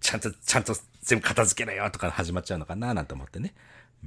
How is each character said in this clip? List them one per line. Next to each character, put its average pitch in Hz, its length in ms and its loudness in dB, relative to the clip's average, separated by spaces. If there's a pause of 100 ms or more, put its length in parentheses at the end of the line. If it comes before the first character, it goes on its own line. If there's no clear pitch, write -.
ち - 140 0
ゃ - 40 -2
ん - 20 -4
と、 110 120 -2
ち - 240 0
ゃ 131 40 6
ん 104 40 -2
と 113 100 0 (260)
全 117 200 4
部 - 60 -10
片 113 180 4
付 113 200 2
け 110 60 -4
ろ 98 60 -4
よ 101 140 0
と - 80 -10
か 87 120 0
始 85 220 -2
ま 90 80 0
っ - 40 -8
ち - 80 -4
ゃ 92 40 0
う - 20 -2
の 76 80 -6
か 87 100 -4
な 120 180 -2
な 87 80 0
ん 71 40 -4
て 67 80 -8
思 65 100 -8
っ - 40 -14
て - 120 -12
ね。 165 140 -6 (520)